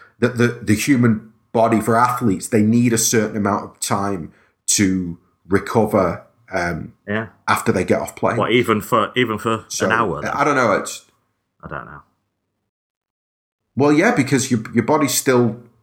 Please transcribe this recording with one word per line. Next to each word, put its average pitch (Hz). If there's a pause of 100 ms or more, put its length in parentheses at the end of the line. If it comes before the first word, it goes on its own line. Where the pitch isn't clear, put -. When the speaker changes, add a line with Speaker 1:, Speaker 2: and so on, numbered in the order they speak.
(200)
Speaker 1:
that 120
the, 117 (160)
the 104
human 120 (200)
body 113
for 113
athletes, 117
they 107
need 117
a 110
certain 110
amount 101
of -
time 98 (360)
to 92 (280)
recover, 98 (240)
um, 87 (120)
Speaker 2:
Yeah. 107 (180)
Speaker 1:
after 104
they 104
get -
off -
plane. 110
Speaker 2:
What, 95
even 113
for, 104
even 113
for 110
Speaker 1:
So, -
Speaker 2:
an 98
hour, 101
then? 104
Speaker 1:
I 143
don't 147
know. 120
It's - (580)
Speaker 2:
I 82
don't 71
know. 71 (1800)
Speaker 1:
Well, 143
yeah, 190
because 127
your, 113 (100)
your 113
body's 147
still, 123 (220)